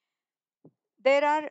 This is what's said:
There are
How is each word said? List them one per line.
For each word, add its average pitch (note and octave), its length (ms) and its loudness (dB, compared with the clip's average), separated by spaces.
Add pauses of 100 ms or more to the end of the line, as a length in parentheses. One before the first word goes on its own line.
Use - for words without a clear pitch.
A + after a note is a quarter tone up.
(1040)
There C#4 220 2
are D4+ 260 -2